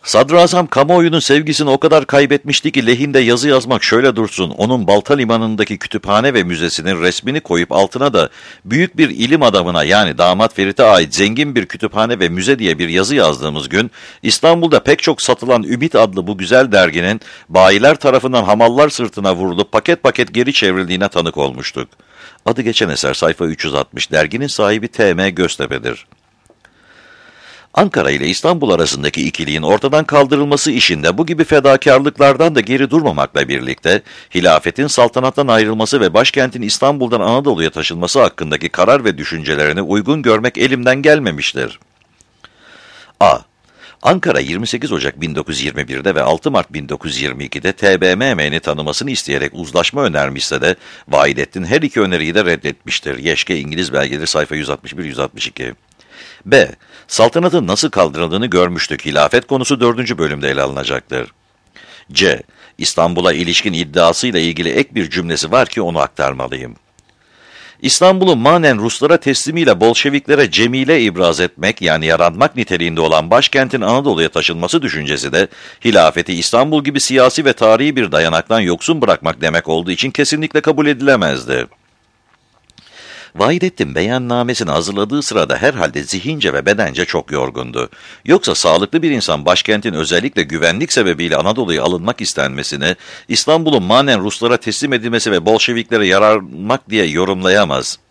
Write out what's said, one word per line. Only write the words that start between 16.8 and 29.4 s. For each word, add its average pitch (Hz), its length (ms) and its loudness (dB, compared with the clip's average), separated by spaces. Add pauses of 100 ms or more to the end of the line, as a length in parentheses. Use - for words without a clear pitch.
bayiler 101 460 6
tarafından 127 480 2
hamallar 117 460 4
sırtına 101 460 -2
vurulup 90 360 -2
paket 170 320 0
paket 123 300 0
geri 123 200 0
çevrildiğine 92 560 0
tanık 82 280 -4
olmuştuk. 65 520 -6 (560)
Adı 117 160 -2
geçen 110 280 0
eser, 69 240 -2
sayfa 82 320 0
üç 80 200 -6
yüz 73 80 -6
altmış, - 380 -6
derginin 78 360 -2
sahibi 107 400 -2
T 101 260 0
M 95 160 0
Göztepe'dir. 65 760 -6 (1700)
Ankara 110 380 2
ile 71 160 -2
İstanbul 143 420 0
arasındaki 73 580 0
ikiliğin 78 340 -4